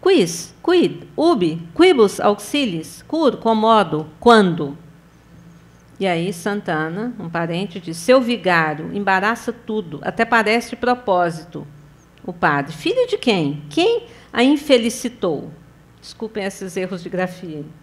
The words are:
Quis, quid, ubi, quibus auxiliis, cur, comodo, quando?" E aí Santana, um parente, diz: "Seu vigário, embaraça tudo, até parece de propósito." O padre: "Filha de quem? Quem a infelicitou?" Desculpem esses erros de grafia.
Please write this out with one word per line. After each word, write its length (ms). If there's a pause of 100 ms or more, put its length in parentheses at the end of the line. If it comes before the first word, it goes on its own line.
Quis, 600
quid, 540
ubi, 460 (120)
quibus 460
auxiliis, 880
cur, 300
comodo, 680 (140)
quando?" 560 (1200)
E 80
aí 260
Santana, 880
um 120
parente, 500
diz: 160
"Seu 240
vigário, 720
embaraça 580
tudo, 520
até 240
parece 440
de 60
propósito." 920 (560)
O 120
padre: 400
"Filha 320
de 100
quem? 540
Quem 340 (260)
a 120
infelicitou?" 1080 (500)
Desculpem 440
esses 340
erros 240
de 80
grafia. 520 (200)